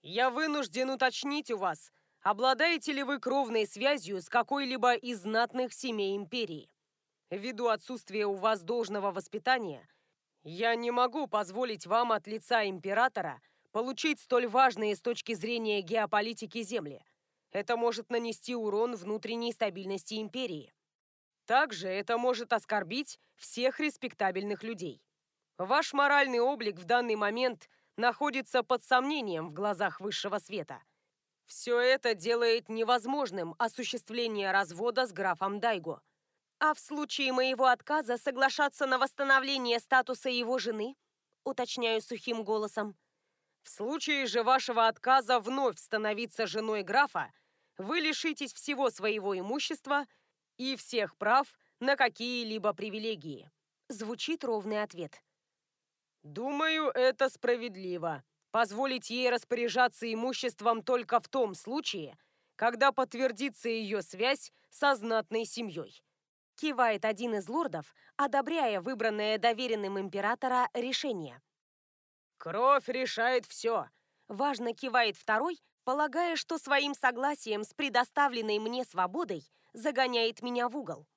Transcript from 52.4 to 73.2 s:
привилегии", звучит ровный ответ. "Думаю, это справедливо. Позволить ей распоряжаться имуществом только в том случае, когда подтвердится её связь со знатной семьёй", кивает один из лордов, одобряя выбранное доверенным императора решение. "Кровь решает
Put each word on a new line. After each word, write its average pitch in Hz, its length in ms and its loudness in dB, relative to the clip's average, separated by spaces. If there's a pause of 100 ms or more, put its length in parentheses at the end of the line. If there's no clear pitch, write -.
привилегии", 202 800 -8 (380)
звучит 226 540 -6
ровный 214 380 -2
ответ. 175 400 -8 (1040)
"Думаю, 294 720 0
это 262 340 4
справедливо. 185 960 -2 (260)
Позволить 233 600 0
ей 247 180 2
распоряжаться 233 840 0
имуществом 226 720 0
только 240 380 2
в - 80 -4
том 226 260 0
случае, 202 640 -6 (380)
когда 240 360 4
подтвердится 254 800 -2
её 214 320 -2
связь 233 500 -2 (200)
со 285 240 4
знатной 226 500 0
семьёй", 175 560 -10 (540)
кивает 233 500 2
один 220 300 0
из 196 120 -4
лордов, 220 460 -4 (240)
одобряя 277 640 2
выбранное 214 560 0
доверенным 214 640 0
императора 220 720 0
решение. 233 720 -4 (920)
"Кровь 247 500 4
решает 247 580 0